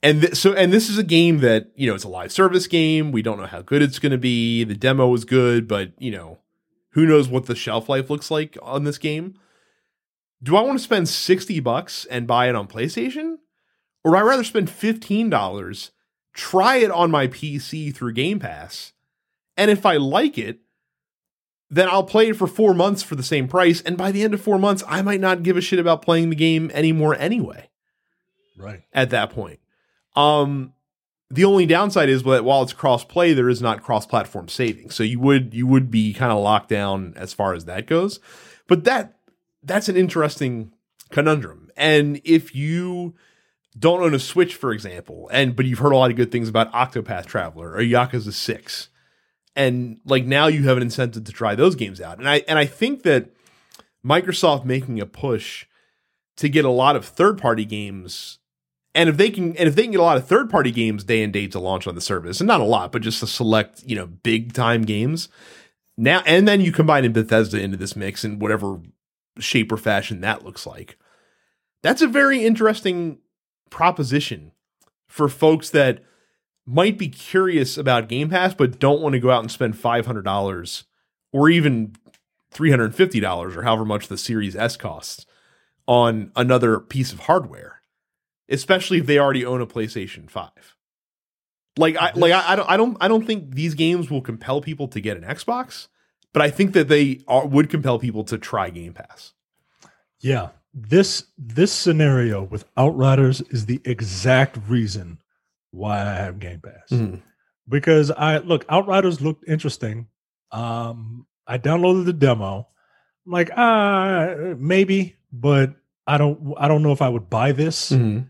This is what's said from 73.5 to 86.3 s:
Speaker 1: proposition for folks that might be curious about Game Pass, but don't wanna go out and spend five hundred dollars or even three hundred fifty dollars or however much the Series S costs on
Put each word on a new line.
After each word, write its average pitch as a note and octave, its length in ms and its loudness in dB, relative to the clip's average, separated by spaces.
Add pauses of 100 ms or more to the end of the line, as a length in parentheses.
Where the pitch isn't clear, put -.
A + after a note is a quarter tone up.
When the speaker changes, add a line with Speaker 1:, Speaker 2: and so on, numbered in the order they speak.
Speaker 1:
proposition C#3 800 -2 (560)
for D3 220 0
folks D#3 420 2
that C3+ 320 2 (640)
might F3+ 300 2
be F#3 120 -6
curious F3+ 680 -2
about B2+ 320 2
Game C#3 220 -4
Pass, F#3 240 0
but B2+ 240 0
don't C#3+ 240 2
wanna C#3 160 0
go B2 120 2
out A#2+ 120 4
and A2+ 80 -8
spend A2 260 -4
five A#2 300 -2
hundred G#2+ 180 -8
dollars F#2+ 600 -6 (460)
or C#3+ 200 4
even B2+ 440 2 (560)
three D#3 200 0
hundred A#2 240 2
fifty F#3 260 2
dollars F2+ 360 -6
or E2+ 80 -10
however A2+ 200 0
much G#2 240 -4
the G2 80 -10
Series G#2 400 -6
S A#2 200 -4
costs - 500 -14 (600)
on A#2 500 2